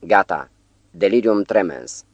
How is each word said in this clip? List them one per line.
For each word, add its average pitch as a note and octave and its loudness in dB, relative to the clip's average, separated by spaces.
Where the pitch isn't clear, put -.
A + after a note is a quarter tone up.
Gata, F2+ 0
delirium G#2 0
tremens. D2+ -4